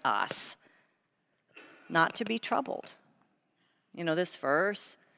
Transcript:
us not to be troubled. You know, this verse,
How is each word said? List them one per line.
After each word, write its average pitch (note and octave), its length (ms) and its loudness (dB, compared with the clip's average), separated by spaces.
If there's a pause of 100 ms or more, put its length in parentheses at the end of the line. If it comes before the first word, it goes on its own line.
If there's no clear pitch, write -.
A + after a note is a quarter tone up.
us - 540 2 (1300)
not E3 260 2
to A3+ 100 -4
be A3+ 120 -2
troubled. - 560 -4 (1000)
You E3+ 100 -10
know, D#3+ 120 0
this F3 200 0
verse, E3+ 600 -2 (200)